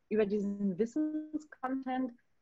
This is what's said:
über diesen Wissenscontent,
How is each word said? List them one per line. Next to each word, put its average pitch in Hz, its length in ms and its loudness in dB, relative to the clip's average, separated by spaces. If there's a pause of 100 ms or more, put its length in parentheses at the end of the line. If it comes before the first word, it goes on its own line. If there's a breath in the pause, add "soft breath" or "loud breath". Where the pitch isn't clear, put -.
über 214 160 4
diesen 202 520 0
Wissenscontent, 269 1400 -2 (280)